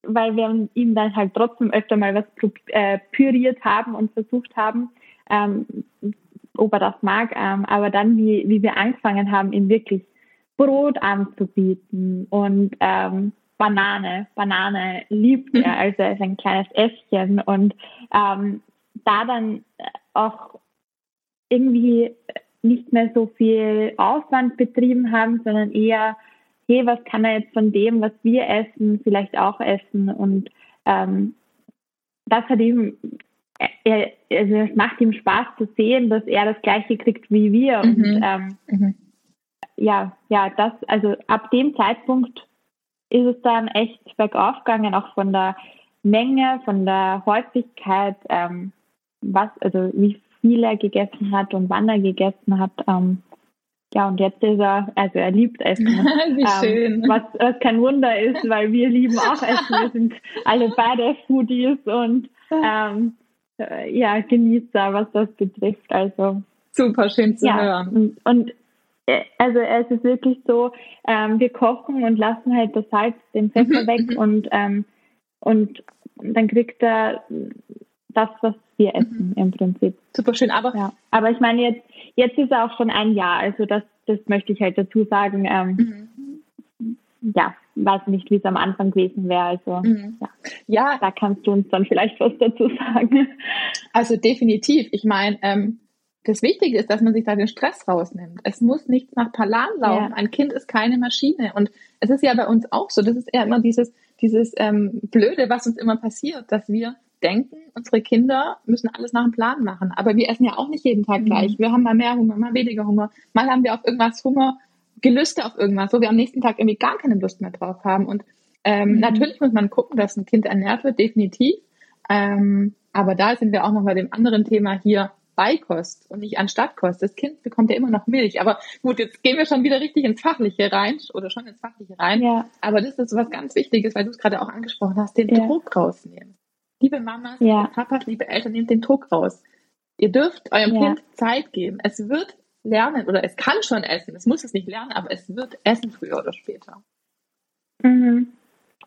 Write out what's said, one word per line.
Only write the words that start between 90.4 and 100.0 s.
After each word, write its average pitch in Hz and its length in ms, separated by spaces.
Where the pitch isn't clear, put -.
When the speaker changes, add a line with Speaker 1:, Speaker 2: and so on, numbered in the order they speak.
Speaker 2:
Ja. 262 340
Speaker 1:
Da 190 100
kannst 202 360
du 208 60
uns 196 160
dann 190 180
vielleicht 202 340
was 233 180
dazu 233 380
sagen. 240 520
Speaker 2:
Also 233 240
definitiv. 226 760
Ich 202 120
meine, 208 380
ähm, 202 380
das 214 180
Wichtige 262 360
ist, 220 120
dass 214 120
man 226 100
sich 220 120
da 214 120
den 202 120
Stress - 380
rausnimmt. 175 580
Es - 160
muss 254 280
nichts 254 260
nach 233 180
Plan 226 360
laufen. 208 320